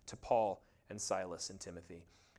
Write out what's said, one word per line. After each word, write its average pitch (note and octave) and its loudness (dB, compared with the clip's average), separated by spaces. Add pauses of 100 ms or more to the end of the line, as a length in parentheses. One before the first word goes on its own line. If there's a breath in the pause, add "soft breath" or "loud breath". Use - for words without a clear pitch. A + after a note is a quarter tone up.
to - -10
Paul A2 4 (260)
and G#2 -8
Silas F#2 0
and F#2+ -12
Timothy. E2+ -12 (320 soft breath)